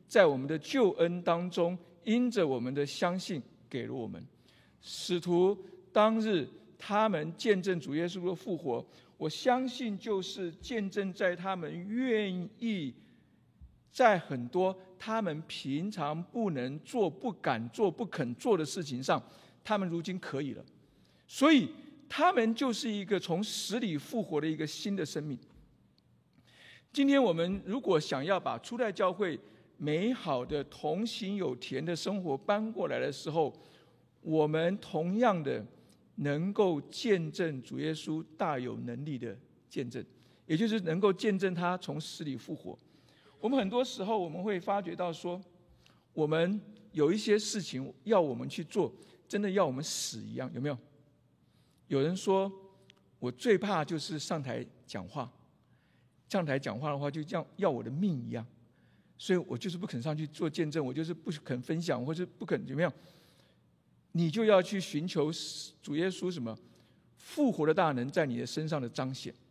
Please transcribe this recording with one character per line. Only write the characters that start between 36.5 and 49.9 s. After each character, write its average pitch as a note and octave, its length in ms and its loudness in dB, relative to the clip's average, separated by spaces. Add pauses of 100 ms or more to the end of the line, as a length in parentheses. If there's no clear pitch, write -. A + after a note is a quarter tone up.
够 F#3 300 4
见 E3+ 500 0
证 D#3 300 -2
主 B2+ 180 -8
耶 D#3 120 -2
稣 D#3 320 -4 (120)
大 D#3 220 0
有 A#2+ 220 -6
能 A#2+ 240 -8
力 D3 140 -6
的 A2+ 180 -8 (320)
见 B2 220 -6
证， A#2+ 140 -10 (420)
也 D#3+ 80 0
就 G#3+ 140 2
是 A3 120 0
能 E3+ 200 -2
够 G3+ 100 6
见 G3 260 2
证 F#3 180 0
他 F3 240 -2
从 D3 200 -6
死 - 240 -10
里 C#3 140 -6
复 - 180 -10
活。 - 240 -12 (640)
我 G#3+ 80 -2
们 C4+ 100 2
很 G3 100 2
多 B3 140 2
时 B3 220 -4
候 A3 120 0
我 F3 120 0
们 D#3+ 120 -8
会 G3 200 -2
发 G3+ 220 0
觉 F3 120 -6
到 F3+ 160 -2
说， F3 300 -6 (720)
我 D#3 140 2
们 E3+ 340 2 (320)
有 D3+ 180 6
一 G#3 60 4
些 G#3+ 220 4
事 G#3 220 -2
情 C3+ 320 -8 (120)
要 G3+ 160 6
我 C#3+ 140 2
们 B2 120 -6
去 D3+ 160 -6
做， D#3+ 320 0 (320)
真 G3+ 140 -2
的 G3+ 100 -2
要 F#3+ 160 4
我 C3 60 0
们 C3 100 -4
死 - 400 -6